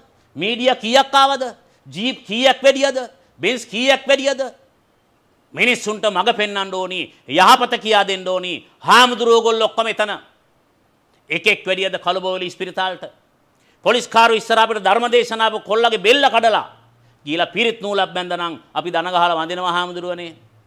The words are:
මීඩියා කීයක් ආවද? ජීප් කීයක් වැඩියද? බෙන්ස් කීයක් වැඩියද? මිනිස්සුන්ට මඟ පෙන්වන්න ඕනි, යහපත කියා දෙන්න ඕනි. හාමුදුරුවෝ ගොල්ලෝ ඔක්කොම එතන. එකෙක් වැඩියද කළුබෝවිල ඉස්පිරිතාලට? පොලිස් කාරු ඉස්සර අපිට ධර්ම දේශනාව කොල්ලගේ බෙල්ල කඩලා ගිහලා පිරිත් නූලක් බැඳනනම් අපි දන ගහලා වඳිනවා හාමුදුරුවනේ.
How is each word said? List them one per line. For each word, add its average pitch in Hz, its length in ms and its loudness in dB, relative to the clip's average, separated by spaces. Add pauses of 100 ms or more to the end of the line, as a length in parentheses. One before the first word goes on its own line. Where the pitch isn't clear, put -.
(360)
මීඩියා 233 400 0
කීයක් 262 380 2
ආවද? 269 280 4 (460)
ජීප් 202 380 -6
කීයක් 254 360 2
වැඩියද? 269 360 2 (420)
බෙන්ස් 226 240 -2
කීයක් 262 400 0
වැඩියද? 269 360 0 (1160)
මිනිස්සුන්ට 208 500 -2
මඟ 208 300 0
පෙන්වන්න 202 400 -6
ඕනි, 185 260 -6 (280)
යහපත 240 520 4
කියා 208 240 2
දෙන්න 190 240 -6
ඕනි. 180 380 -6 (140)
හාමුදුරුවෝ 233 640 4
ගොල්ලෝ 220 260 2
ඔක්කොම 226 180 -4
එතන. 214 260 -2 (1200)
එකෙක් 175 360 -2
වැඩියද 185 320 -4
කළුබෝවිල 185 440 -4
ඉස්පිරිතාලට? 185 640 -8 (800)
පොලිස් 226 240 0
කාරු 226 260 4
ඉස්සර 226 240 0
අපිට 220 240 0
ධර්ම 214 260 2
දේශනාව 220 540 0
කොල්ලගේ 226 360 0
බෙල්ල 240 280 4
කඩලා 220 400 2 (580)
ගිහලා 165 300 -4
පිරිත් 226 260 -2
නූලක් 196 300 -2
බැඳනනම් 175 480 -6 (160)
අපි 156 160 -6
දන 170 180 -2
ගහලා 175 280 2
වඳිනවා 175 360 -4
හාමුදුරුවනේ. 175 600 -6 (320)